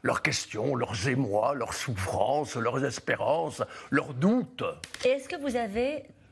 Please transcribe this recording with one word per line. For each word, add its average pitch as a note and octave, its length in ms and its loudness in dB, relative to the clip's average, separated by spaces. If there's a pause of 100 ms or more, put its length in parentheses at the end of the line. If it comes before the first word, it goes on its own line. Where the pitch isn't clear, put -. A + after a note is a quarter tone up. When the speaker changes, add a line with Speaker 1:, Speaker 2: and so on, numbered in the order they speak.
Speaker 1:
leurs - 180 2
questions, C3 540 0
leurs A#2 320 -2
émois, B2 480 2
leurs A#2 180 -4
souffrances, A2+ 800 0
leurs B2 300 0
espérances, C3+ 800 0 (260)
leurs D3 240 2
doutes. F#3+ 500 2 (420)
Speaker 2:
Et - 20 4
est-ce C4+ 200 2
que F4+ 100 -6
vous C#4 180 -2
avez A#3+ 480 -2 (280)